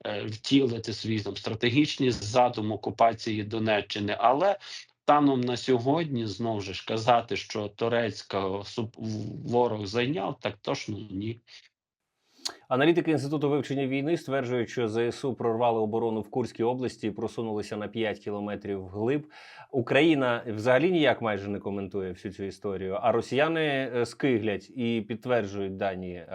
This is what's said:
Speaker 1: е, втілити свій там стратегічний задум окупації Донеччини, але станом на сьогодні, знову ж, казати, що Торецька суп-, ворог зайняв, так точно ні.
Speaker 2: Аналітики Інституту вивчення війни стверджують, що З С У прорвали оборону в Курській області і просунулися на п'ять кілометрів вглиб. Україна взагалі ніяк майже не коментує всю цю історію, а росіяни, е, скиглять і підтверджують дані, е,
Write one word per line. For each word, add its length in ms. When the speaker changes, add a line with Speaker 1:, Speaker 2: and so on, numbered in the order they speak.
Speaker 1:
е, 180
втілити 680
свій 260
там 180
стратегічний 760
задум 600
окупації 720
Донеччини, 760
але 380
станом 380
на 160
сьогодні, 720
знову 340
ж, 260
казати, 500
що 300
Торецька 960
суп-, 320
ворог 400
зайняв, 540
так 220
точно 360
ні. 300
Speaker 2:
Аналітики 440
Інституту 380
вивчення 380
війни 300
стверджують, 520
що 180
З 100
С 300
У 60
прорвали 460
оборону 420
в 80
Курській 340
області 440
і 40
просунулися 680
на 100
п'ять 320
кілометрів 640
вглиб. 440
Україна 760
взагалі 440
ніяк 300
майже 280
не 100
коментує 520
всю 220
цю 100
історію, 580
а 100
росіяни, 840
е, 100
скиглять 640
і 320
підтверджують 760
дані, 360
е, 220